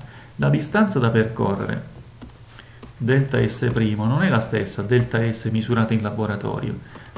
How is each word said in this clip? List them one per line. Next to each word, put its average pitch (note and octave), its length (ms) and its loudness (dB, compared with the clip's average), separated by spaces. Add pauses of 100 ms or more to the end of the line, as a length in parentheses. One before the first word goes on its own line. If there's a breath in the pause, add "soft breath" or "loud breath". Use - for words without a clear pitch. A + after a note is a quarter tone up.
(380 loud breath)
la C#3 120 2
distanza D#3 500 2
da A#2 100 4
percorrere, G#2+ 880 -2 (1000 loud breath)
delta B2+ 500 2
S A#2+ 260 -2
primo, G#2+ 320 0
non C#3 180 2
è F#3+ 60 2
la A2+ 100 4
stessa G#2 420 -2
delta A#2+ 380 2 (120)
S - 140 -6
misurata A2 480 0
in G#2+ 80 2
laboratorio, G#2+ 800 -4 (380 loud breath)